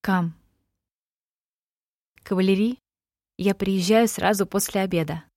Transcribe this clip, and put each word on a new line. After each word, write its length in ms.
Кам. 300
К 140
Валерии 420
я 180
приезжаю 500
сразу 400
после 360
обеда. 420